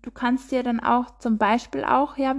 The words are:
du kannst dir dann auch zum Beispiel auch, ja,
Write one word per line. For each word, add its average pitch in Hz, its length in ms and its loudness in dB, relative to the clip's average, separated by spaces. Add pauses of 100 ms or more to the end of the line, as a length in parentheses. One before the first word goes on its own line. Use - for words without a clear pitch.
du - 80 -14
kannst 254 420 -2
dir 254 120 0
dann 233 160 -2
auch 247 400 0
zum 226 180 0
Beispiel 226 480 0
auch, - 320 2
ja, 269 220 0